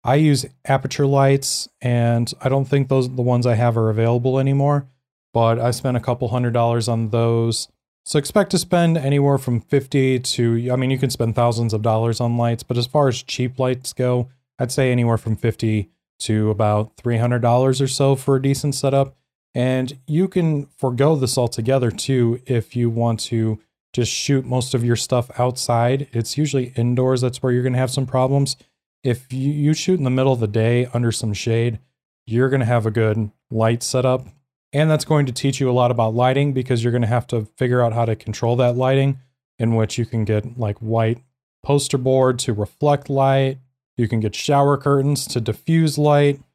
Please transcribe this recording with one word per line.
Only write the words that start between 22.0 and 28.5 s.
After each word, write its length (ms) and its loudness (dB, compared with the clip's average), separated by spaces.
if 320 -4
you 140 0
want 300 -2
to 400 -2
just 200 -2
shoot 320 -2
most 300 -4
of 100 0
your 120 2
stuff 420 -2
outside. 760 0
It's 240 -4
usually 400 -2
indoors 440 0
that's 220 -4
where 100 0
you're 100 0
gonna 160 0
have 120 -2
some 140 -2
problems. 520 0